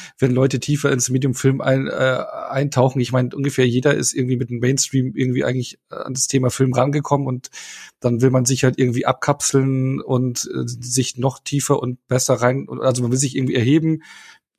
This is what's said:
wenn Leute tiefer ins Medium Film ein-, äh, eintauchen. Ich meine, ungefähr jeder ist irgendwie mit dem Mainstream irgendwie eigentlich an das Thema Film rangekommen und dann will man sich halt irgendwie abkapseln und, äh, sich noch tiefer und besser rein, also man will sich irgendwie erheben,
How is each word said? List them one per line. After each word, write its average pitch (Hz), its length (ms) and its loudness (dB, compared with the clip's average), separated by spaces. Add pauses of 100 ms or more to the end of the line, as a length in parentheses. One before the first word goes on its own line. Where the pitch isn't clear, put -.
(180)
wenn 135 120 2
Leute 131 300 2
tiefer 143 320 0
ins 127 180 -2
Medium 131 240 0
Film 135 260 0
ein-, 135 280 0
äh, 131 340 0 (260)
eintauchen. 131 520 2
Ich 120 100 -2
meine, 127 240 0
ungefähr 135 320 0
jeder 123 260 2
ist - 220 -2
irgendwie 127 220 0
mit 123 140 -4
dem 120 100 -6
Mainstream 131 560 0
irgendwie 127 280 0
eigentlich 123 360 -4 (100)
an - 240 -10
das - 140 -2
Thema 127 220 -2
Film 131 220 0
rangekommen 139 540 0
und 127 240 -8 (480)
dann 120 240 0
will 131 80 6
man 127 140 2
sich 127 180 0
halt 127 160 2
irgendwie 127 260 0
abkapseln 135 960 0
und, 127 540 -2
äh, 131 100 -4
sich 123 540 -4
noch 127 220 -2
tiefer 143 400 0
und 127 260 -6
besser 127 280 2
rein, 123 340 0 (120)
also 123 220 0
man 120 80 0
will 131 80 2
sich 135 180 -2
irgendwie 131 200 0
erheben, 156 480 2 (540)